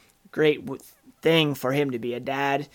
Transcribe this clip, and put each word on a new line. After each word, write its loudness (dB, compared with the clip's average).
Great 2
w-, -8
thing 4
for -2
him 0
to -4
be -6
a -6
dad. -2